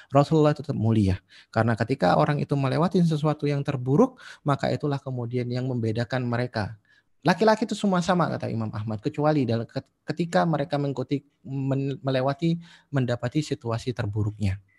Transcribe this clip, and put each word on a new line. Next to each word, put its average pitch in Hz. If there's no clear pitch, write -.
Rasulullah 147
tetap 139
mulia. 104
Karena 110
ketika 135
orang 151
itu 143
melewati 139
sesuatu 151
yang 143
terburuk, 139
maka 135
itulah 139
kemudian 123
yang 123
membedakan 120
mereka. 117
Laki-laki 214
itu 208
semua 185
sama, 170
kata 123
Imam 110
Ahmad, 110
kecuali 147
dalam 117
ket-, -
ketika 170
mereka 143
mengikuti, 135
men-, 135
melewati, 135
mendapati 123
situasi 117
terburuknya. 104